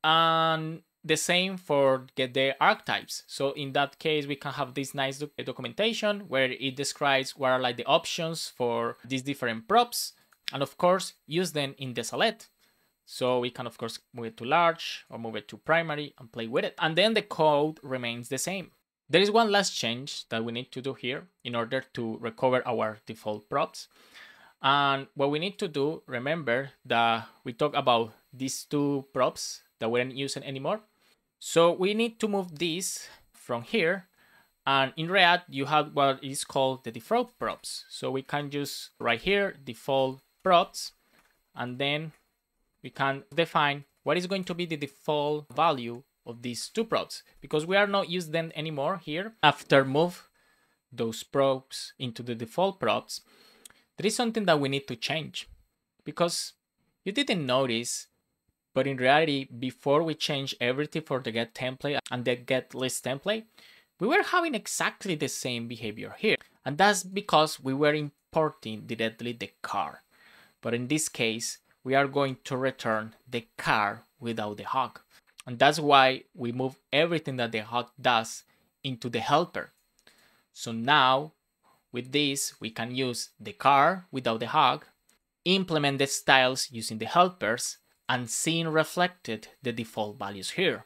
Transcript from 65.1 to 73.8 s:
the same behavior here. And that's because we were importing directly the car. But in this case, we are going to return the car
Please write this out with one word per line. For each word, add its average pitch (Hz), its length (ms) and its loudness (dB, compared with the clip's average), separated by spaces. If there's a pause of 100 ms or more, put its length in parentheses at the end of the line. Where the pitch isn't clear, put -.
the 147 140 -2
same 120 400 -6
behavior 110 500 -10
here. 208 180 2 (280)
And 143 140 -4
that's 196 240 4
because 185 580 2
we 131 140 -2
were 147 180 4
importing 143 920 -4
directly 113 460 -4
the 117 180 -10 (100)
car. 90 420 -6 (600)
But 117 100 -2
in 123 160 -2
this 151 200 0
case, 113 500 -2 (260)
we 131 100 0
are 139 120 4
going 135 380 -2
to 135 120 -6
return 113 580 -2 (140)
the 120 180 -6 (120)
car 110 460 0 (160)